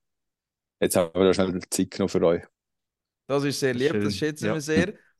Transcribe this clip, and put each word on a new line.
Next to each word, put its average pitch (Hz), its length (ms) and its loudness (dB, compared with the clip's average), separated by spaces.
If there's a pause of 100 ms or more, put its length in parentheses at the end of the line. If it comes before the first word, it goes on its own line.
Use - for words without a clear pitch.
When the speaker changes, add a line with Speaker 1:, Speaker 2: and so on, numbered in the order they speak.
(800)
Speaker 1:
jetzt - 160 0
haben 87 180 2
wir 92 120 4
da 92 100 6
schnell 92 240 0 (100)
Zeit 92 220 -2
genommen 95 180 -2
für 90 140 0
euch. 85 200 2 (840)
Speaker 2:
Das 139 160 -2
ist 139 160 -2
sehr 131 160 0
lieb, 135 160 0
Speaker 3:
Schön. 104 120 -2
Speaker 2:
das 104 120 -2
schätzen 151 320 -4
Speaker 3:
Ja. 160 80 0
Speaker 2:
wir 156 60 -4
sehr. 160 340 0 (240)